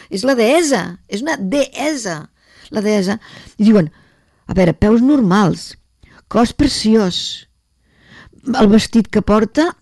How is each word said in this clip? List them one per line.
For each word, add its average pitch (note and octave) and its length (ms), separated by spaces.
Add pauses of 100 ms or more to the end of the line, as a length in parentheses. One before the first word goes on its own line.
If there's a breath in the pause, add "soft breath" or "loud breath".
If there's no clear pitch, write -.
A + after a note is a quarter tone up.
és F#3+ 160
la C4+ 100
deessa, B3+ 480 (240)
és G3+ 140
una D4+ 160
deessa, G3+ 800 (560 soft breath)
la G#3+ 80
deessa. G3+ 380 (400 loud breath)
I G#3+ 100
diuen, F#3 220 (580 soft breath)
a D#3+ 80
veure, E3+ 160
peus A3+ 320
normals, G3+ 680 (540 soft breath)
cos A3+ 300
preciós, A3 640 (1200 soft breath)
el A3 240
vestit G#3+ 400
que G#3+ 160
porta A3 460 (120)